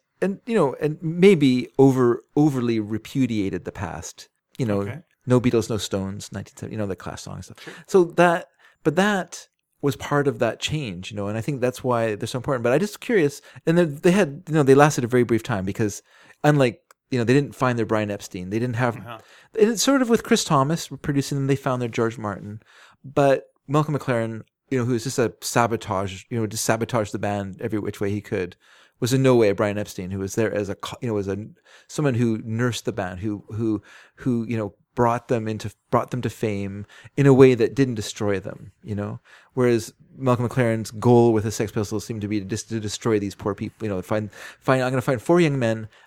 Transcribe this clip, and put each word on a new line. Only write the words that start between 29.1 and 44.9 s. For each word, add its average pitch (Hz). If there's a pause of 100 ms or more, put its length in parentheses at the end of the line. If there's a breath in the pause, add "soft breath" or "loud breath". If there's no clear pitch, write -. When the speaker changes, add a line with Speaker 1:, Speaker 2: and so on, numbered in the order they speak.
Speaker 1:
in 135
no 131
way 113
a 98
Brian 104
Epstein, 98
who 98
was 95
there 113
as 101
a 98
co-, -
you 123
know, 110
was 101
a, 98 (520 soft breath)
someone 143
who 113
nursed 117
the 113
band, 92
who, 104
who, 110 (340 loud breath)
who, 120
you 117
know, 104 (220)
brought 120
them 113
into, 107 (200)
brought 127
them 123
to 120
fame 101 (320 loud breath)
in 139
a 139
way 127
that 113
didn't 127
destroy 104
them, - (120)
you 104
know. 104 (340 soft breath)
Whereas 120 (240)
Malcolm 123
McLaren's 113
goal 120
with 107
the 110
Sex 104
Pistols 107
seemed 110
to 104
be 107
to 95
just 107
to 113
destroy 107
these 98
poor 101
people, 107
you 101
know, 92
find, 107 (280 loud breath)
find, 131
I'm 127
gonna 131